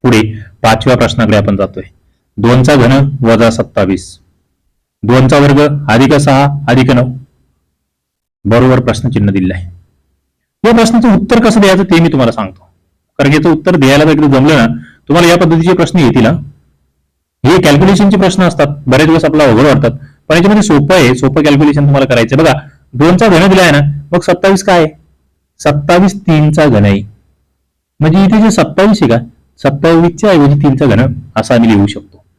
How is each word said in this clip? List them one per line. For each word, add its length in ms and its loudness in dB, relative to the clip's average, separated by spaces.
पुढे 200 0
पाचव्या 340 0
प्रश्नाकडे 400 -2
आपण 200 -2
जातोय. 260 -6
दोनचा 380 0
घन 340 2
वजा 280 2
सत्तावीस, 680 -6
दोनचा 360 0
वर्ग 220 2
अधिक 240 2
सहा 320 2
अधिक 220 0
नऊ, 220 0
बरोबर 360 0
प्रश्नचिन्ह 520 -4
दिलेलं 220 -2
आहे. 160 -12
या 60 2
प्रश्नाचं 420 2
उत्तर 280 0
कसं 160 2
द्यायचं 240 0
ते 160 0
मी 80 2
तुम्हाला 240 -2
सांगतो, 360 -12
कारण 140 0
याचं 180 0
उत्तर 260 0
द्यायला 280 2
जर 60 2
जमलं 460 2
ना, 100 0
तुम्हाला 200 2
या 80 2
पद्धतीचे 360 0
प्रश्न 260 -2
येतील 280 2
हा. 60 0
हे 180 2
कॅल्क्युलेशनचे 540 2
प्रश्न 260 0
असतात, 240 0
बरेच 200 2
दिवस 180 0
आपल्याला 280 2
अवघड 140 2
वाटतात, 320 0
पण 80 0
याच्यामध्ये 260 2
सोपं 320 0
आहे, 200 2
सोपं 280 -2
कॅल्क्युलेशन 420 0
तुम्हाला 220 0
करायचं 300 -2
आहे. 80 0
बघा, 140 0
दोनचा 360 0
घन 200 2
दिला 140 2
आहे 80 2
ना, 100 0
मग 80 -2
सत्तावीस 440 -2
काय 180 2
आहे? 200 -6
सत्तावीस 600 -2
तीनचा 460 0
घन 180 2
आहे. 260 -2
म्हणजे 220 2
इथे 180 2
जे 80 2
सत्तावीस 520 0
आहे 80 0
का, 80 0
सत्तावीसच्या 720 0
ऐवजी 320 2
तीनचा 240 0
घन 280 0
असा 180 -2
आम्ही 160 2
लिहू 160 2
शकतो. 380 -12